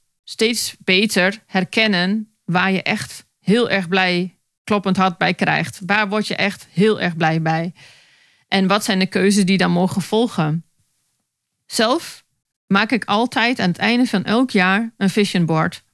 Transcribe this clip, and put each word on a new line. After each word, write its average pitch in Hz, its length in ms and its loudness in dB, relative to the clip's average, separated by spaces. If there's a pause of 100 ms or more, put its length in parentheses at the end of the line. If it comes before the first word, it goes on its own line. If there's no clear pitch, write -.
(240)
steeds - 560 -2
beter 202 680 0
herkennen 202 880 0 (120)
waar 180 260 0
je 190 120 -2
echt - 420 -6 (140)
heel 226 300 2
erg 190 180 -2
blij 180 500 -2 (260)
kloppend 196 340 0
hart 190 200 0
bij 175 160 0
krijgt. 160 520 -2
Waar 202 240 0
word 208 180 -2
je - 80 -6
echt - 360 -4
heel 208 300 2
erg 170 160 -4
blij 160 240 0
bij? 160 320 -4 (760)
En 190 200 2
wat 202 160 0
zijn 190 160 0
de 190 60 2
keuzes 196 400 2
die 190 120 2
dan 180 140 2
mogen 180 300 0
volgen? 165 640 -2 (1000)
Zelf - 580 -2 (440)
maak 202 240 2
ik 240 140 -2
altijd 240 540 0
aan 185 100 0
het 170 80 -2
einde 240 280 2
van 196 180 0
elk 240 280 0
jaar 196 460 0
een 196 120 0
vision 196 360 0
board 160 380 -2 (100)